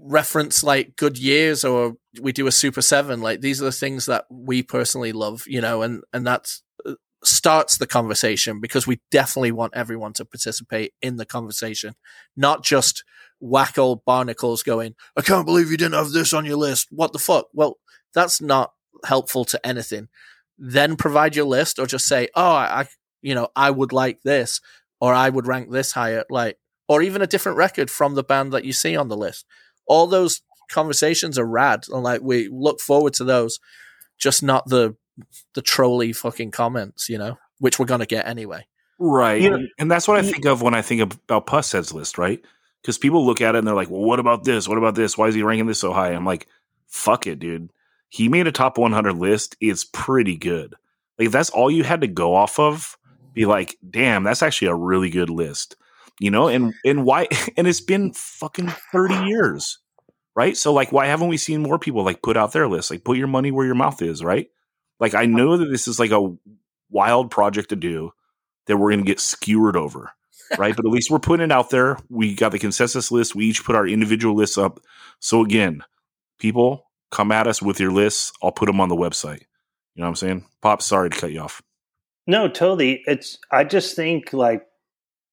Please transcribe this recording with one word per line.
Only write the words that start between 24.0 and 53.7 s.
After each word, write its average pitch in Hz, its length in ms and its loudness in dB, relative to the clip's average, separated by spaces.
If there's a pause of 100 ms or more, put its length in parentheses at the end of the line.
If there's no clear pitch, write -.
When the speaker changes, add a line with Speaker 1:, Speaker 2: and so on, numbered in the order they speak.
Speaker 1:
this, 135 400 -2 (380)
or 123 140 4
I 131 160 4
would 127 180 -2
rank 127 240 -4
this 131 200 -2
higher." 113 380 -2
Like, 120 300 -4 (320)
or 147 100 6
even 196 200 0
a 185 60 2
different 175 300 -2
record 151 320 2
from 143 260 -2
the 135 80 0
band 135 280 0
that 127 140 -2
you 131 80 -6
see 160 240 -2
on 143 100 -2
the 107 80 -6
list. 101 300 -8 (420)
All 165 200 6
those 180 340 2 (280)
conversations 156 720 0
are 117 80 0
rad, 120 420 0
and, 127 140 -6
like, 120 180 -2
we 123 300 -2
look 135 300 -2
forward 143 320 2
to - 100 -4
those, 123 380 0 (560)
just - 260 0
not 131 240 2
the, 120 300 2 (560)
the 127 80 -8
trolly 123 500 2
fucking 113 400 -8
comments, 117 560 -4
you 113 100 -6
know, 107 200 -8 (220)
which 131 200 2
we're 131 60 0
gonna 120 200 -2
get 110 220 -4
anyway. 107 400 -12 (320)
Speaker 2:
Right. 127 420 4
Speaker 3:
You 196 100 6
know, - 40 2
Speaker 2:
And, 131 140 -6 (100)
and 151 120 0
that's 170 140 2
what 208 120 4
I 196 40 2
Speaker 3:
you 196 120 -2
Speaker 2:
think 143 120 -4
of 131 160 2
when 120 120 2
I 113 80 0
think 117 180 -2
of, 101 140 0
about - 340 -2
Pushead's 98 460 -2
list, 76 240 -12
right? 90 260 -2 (400)
'Cause 120 140 -4
people 147 280 4
look 117 140 4
at 113 160 2
it 117 40 2
and 110 80 0
they're 107 80 0
like, 92 140 -2
"Well, 95 120 -6
what 120 180 2
about 120 240 2
this? 110 240 0
What 107 100 0
about 113 180 2
this? 107 220 0
Why 110 100 4
is 110 80 2
he 107 80 0
ranking 110 240 0
this 107 120 -2
so 90 140 -2
high?" 92 200 0
I'm 87 120 -4
like, 92 220 -4 (400)
"Fuck - 400 0
it, 76 120 -8
dude. 85 320 -10 (380)
He 113 180 0
made 170 200 2
a 156 40 -2
top 131 260 0
one 117 140 2
hundred 104 220 2
list. 95 480 -2
It's 107 240 0
pretty 113 500 -2
good." 80 400 -6 (420)
Like, 113 100 2
if 104 40 -2
that's 143 200 0
all 127 200 4
you 160 120 2
had 160 180 -2
to 131 60 0
go 87 280 0
off 123 240 2
of, 151 380 -2 (360)
be 110 120 0
like, 98 320 0 (100)